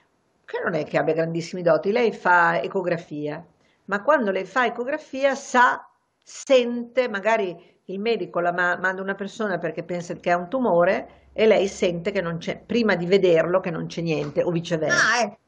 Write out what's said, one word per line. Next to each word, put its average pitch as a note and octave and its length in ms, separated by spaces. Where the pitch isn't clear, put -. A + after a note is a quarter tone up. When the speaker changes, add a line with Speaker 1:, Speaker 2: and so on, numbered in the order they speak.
Speaker 1:
che - 180
non G#3+ 120
è D3+ 100
che - 140
abbia D3+ 160
grandissimi E3 480
doti, E3+ 300
lei A#3 200
fa F3 500
ecografia, E3 800
ma G3+ 160
quando C4+ 280
lei F#3+ 140
fa B3 220
ecografia C4 680
sa, B3+ 520
sente, A#3+ 880
magari G3+ 760
il F#3+ 140
medico G3 400
la F3 120
ma-, F3 260
manda F#3+ 240
una G3 120
persona G3+ 440
perché E3 240
pensa F3 320
che E3+ 160
ha F3 60
un F3+ 120
tumore G#3 840
e - 140
lei G3 220
sente F3 420
che G3+ 100
non E3+ 180
c'è, - 220
prima G#3+ 340
di F3 120
vederlo, F3 540
che F#3 100
non E3 160
c'è - 160
niente, D3+ 400
o E3 80
viceversa. E3+ 640
Speaker 2:
Ah, B3 100
ecco, G#3 140